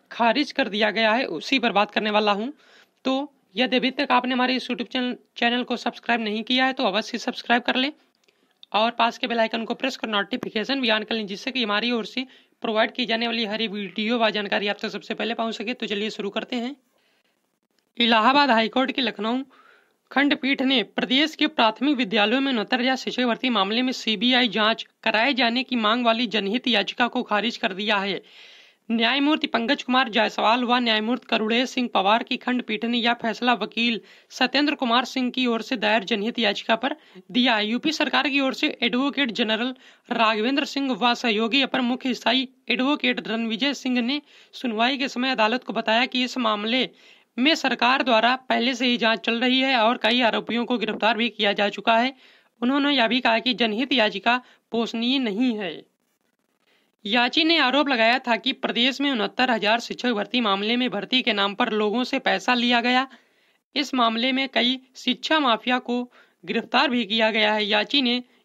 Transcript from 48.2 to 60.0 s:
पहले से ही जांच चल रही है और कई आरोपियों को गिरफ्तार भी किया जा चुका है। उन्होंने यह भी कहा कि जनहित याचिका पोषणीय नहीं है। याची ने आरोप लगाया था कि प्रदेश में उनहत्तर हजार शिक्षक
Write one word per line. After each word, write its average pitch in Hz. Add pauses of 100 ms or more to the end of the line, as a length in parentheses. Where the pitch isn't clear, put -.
पहले 233
से 247
ही 240
जांच 226
चल 233
रही 254
है 269
और 233
कई 240
आरोपियों 226
को 240
गिरफ्तार 208
भी 233
किया 208
जा 202
चुका 226
है। 254 (460)
उन्होंने 277
यह 226
भी 254
कहा 226
कि 233
जनहित 226
याचिका 226 (320)
पोषणीय 233
नहीं 240
है। 190 (1300)
याची 247
ने 330
आरोप 277
लगाया 233
था 247
कि 247
प्रदेश 240
में 285
उनहत्तर 254
हजार 220
शिक्षक 240